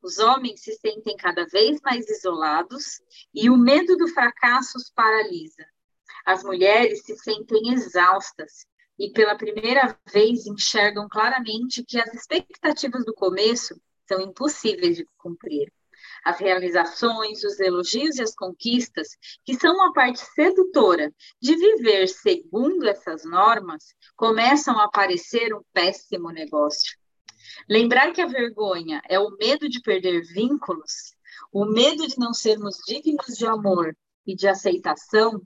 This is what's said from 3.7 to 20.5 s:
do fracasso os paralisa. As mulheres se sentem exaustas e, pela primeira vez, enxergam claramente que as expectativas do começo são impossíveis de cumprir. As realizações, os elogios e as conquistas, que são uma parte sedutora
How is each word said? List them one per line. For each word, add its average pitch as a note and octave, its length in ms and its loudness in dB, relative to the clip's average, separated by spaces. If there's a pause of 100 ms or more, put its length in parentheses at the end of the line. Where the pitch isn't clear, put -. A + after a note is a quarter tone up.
do E4 120 2
fracasso B3+ 720 0
os B3 120 -16
paralisa. G3+ 760 -2 (600)
As F#3 180 0
mulheres G3 600 2
se - 140 -12
sentem A3 560 -2
exaustas F#3 920 0 (320)
e, G3+ 140 -6
pela G#3 240 4
primeira A3+ 600 0 (140)
vez, A3 340 4
enxergam G#3 640 -2
claramente A#3+ 760 -4
que A#3+ 140 -4
as A3+ 140 -4
expectativas C4+ 920 -4
do A3 80 0
começo G#3 680 -2 (280)
são F#3+ 120 -2
impossíveis F#3+ 760 -2
de E3 100 -12 (100)
cumprir. D3+ 540 -8 (520)
As F3+ 160 -2
realizações, F#3+ 1040 -2
os G3+ 160 -6
elogios F#3+ 580 -2
e B3 40 -4
as A3 120 -4
conquistas, G3 760 -4 (340)
que C4 120 -6
são E4 200 2
uma F#4 160 2
parte B3+ 280 0
sedutora E4+ 920 2 (280)